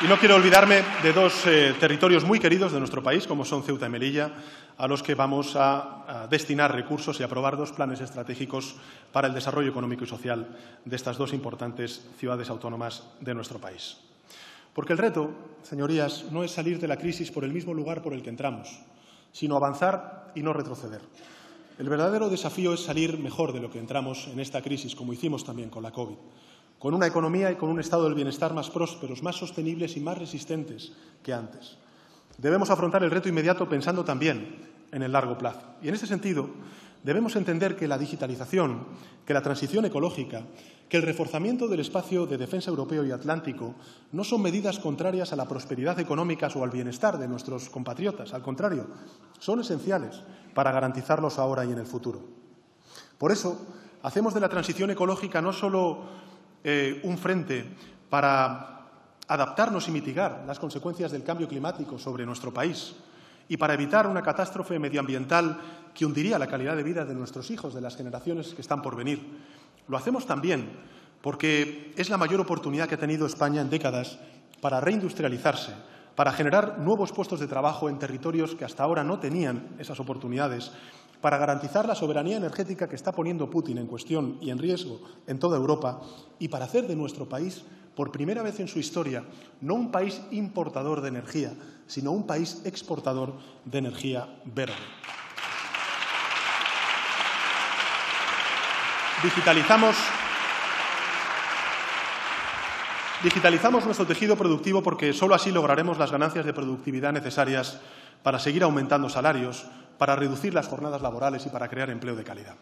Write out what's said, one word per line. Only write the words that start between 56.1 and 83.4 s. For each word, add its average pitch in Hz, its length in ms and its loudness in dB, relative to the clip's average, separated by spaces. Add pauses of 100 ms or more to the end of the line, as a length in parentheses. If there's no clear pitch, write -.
eh, 143 380 0
un 180 140 -2
frente 165 480 -2 (440)
para 135 800 2 (400)
adaptarnos 170 600 0
y - 20 -4
mitigar 147 560 -2
las 139 120 -8
consecuencias 165 520 -6
del 135 140 -8
cambio 165 200 -2
climático 139 540 -6
sobre 123 260 -6
nuestro 123 280 -8
país 147 420 -2 (540)
y 160 80 -2
para 151 160 4
evitar 147 340 4
una 185 140 0
catástrofe 180 580 -2
medioambiental 143 800 0 (340)
que 160 120 -2
hundiría 156 340 2
la 135 80 -2
calidad 143 300 -2
de 147 60 -2
vida 160 200 -2
de 135 120 -6
nuestros 127 360 -8
hijos, 160 220 -8
de 127 80 -8
las 123 160 -8
generaciones 139 560 -6
que - 80 -14
están 143 200 0
por 127 140 -6
venir. 139 240 -2 (720)
Lo 135 80 0
hacemos 240 280 -2
también 143 440 0 (520)
porque 147 760 0
es 185 120 -2
la 208 60 2
mayor 185 240 2
oportunidad 165 480 -2
que 160 80 -2
ha - 40 -6
tenido 156 260 0
España 147 340 0
en 135 100 -2
décadas 127 480 -2 (440)
para 135 180 0
reindustrializarse, 147 920 0 (420)
para 139 160 4
generar 185 480 2
nuevos 196 320 2
puestos 175 300 -4
de 143 60 -4
trabajo 143 420 0
en 139 100 -4
territorios 151 560 -2
que - 80 -10
hasta 127 200 -4
ahora 156 200 2
no 180 160 -2
tenían 139 600 -2
esas 147 200 -12
oportunidades, 127 720 -4 (480)
para 147 180 4
garantizar 143 500 2
la 214 80 0
soberanía 151 400 0
energética 185 540 -4
que 135 80 -8
está 185 160 -4
poniendo 160 360 -2